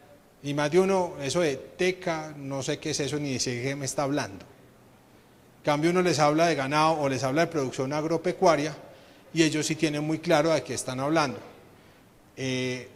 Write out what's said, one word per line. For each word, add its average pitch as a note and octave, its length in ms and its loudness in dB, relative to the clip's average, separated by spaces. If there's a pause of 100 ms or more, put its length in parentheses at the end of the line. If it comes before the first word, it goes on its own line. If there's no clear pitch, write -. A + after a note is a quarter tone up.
(420)
Y C#3+ 120 -4
más D3 160 0
de F3 100 6
uno, F#3+ 400 2
eso C#3 220 0
de C#3+ 140 2
teca, E3 800 -4
no C#3 280 -6
sé D3 160 -4
qué D#3 120 -6
es D3 100 -2
eso, C#3+ 200 -2
ni C#3 180 -2
sé A#2+ 240 -4
qué C#3 140 -2
me C#3+ 80 -8
está C#3+ 200 -2
hablando. A#2+ 420 -4 (1120)
En - 60 -20
cambio, D3+ 260 2
uno F3+ 100 2
les E3+ 180 2
habla D3+ 280 4
de E3 80 2
ganado D3+ 380 2
o D3 180 0
les B2+ 120 -4
habla C#3 200 2
de E3+ 100 -2
producción C3 400 -2
agropecuaria D#3 840 2 (600)
y D#3+ 80 4
ellos D3+ 240 2
sí D#3+ 80 -2
tienen D3 280 0
muy D#3 160 -2
claro D#3+ 300 4
de D3+ 140 2
qué C#3 100 -8
están B2+ 260 -6
hablando. C#3 400 2 (1000)
Eh, B2+ 580 -4